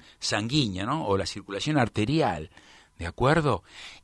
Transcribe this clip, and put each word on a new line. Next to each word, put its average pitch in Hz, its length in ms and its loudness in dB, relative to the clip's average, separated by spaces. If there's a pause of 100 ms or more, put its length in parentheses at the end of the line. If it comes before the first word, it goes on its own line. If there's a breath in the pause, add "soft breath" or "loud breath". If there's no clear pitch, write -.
(200 soft breath)
sanguínea, 110 640 0
¿no? 139 220 -2
O 98 100 2
la 98 80 0
circulación 101 540 -4
arterial, 110 720 0 (480 soft breath)
¿de 85 80 -4
acuerdo? 135 560 2 (400 loud breath)